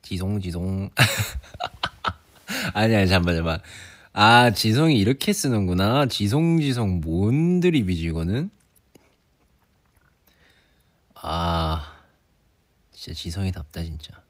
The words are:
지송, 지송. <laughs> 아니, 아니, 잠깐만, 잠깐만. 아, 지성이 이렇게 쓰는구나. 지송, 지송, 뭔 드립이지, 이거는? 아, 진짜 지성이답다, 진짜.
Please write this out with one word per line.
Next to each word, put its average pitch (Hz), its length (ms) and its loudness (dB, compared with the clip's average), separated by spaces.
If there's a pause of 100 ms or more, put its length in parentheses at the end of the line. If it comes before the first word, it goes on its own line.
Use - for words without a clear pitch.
지송, 98 320 -4
지송. 92 560 -6
<laughs> - 1800 -6
아니, 110 240 2
아니, 98 100 4
잠깐만, 87 300 2
잠깐만. 82 240 -2 (540)
아, 117 380 6
지성이 123 460 2
이렇게 123 360 2
쓰는구나. 107 720 0
지송, 151 560 0
지송, 113 400 -2
뭔 120 580 0
드립이지, 104 440 0
이거는? 85 440 -2 (2750)
아, 82 800 -4 (960)
진짜 - 240 -16
지성이답다, 90 680 -8
진짜. 80 480 -14